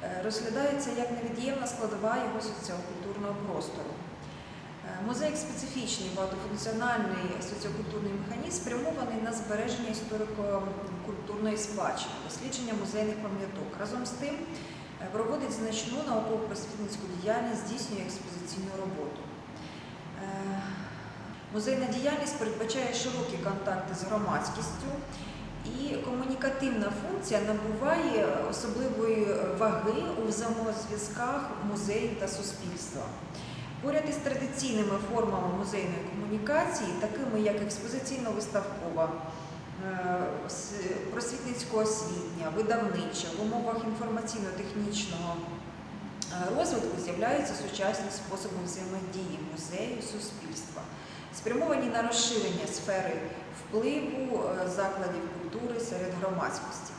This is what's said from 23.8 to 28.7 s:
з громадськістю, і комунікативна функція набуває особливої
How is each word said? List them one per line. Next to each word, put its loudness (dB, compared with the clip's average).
з -4
громадськістю, 0
і 0
комунікативна 2
функція 2
набуває 4
особливої 4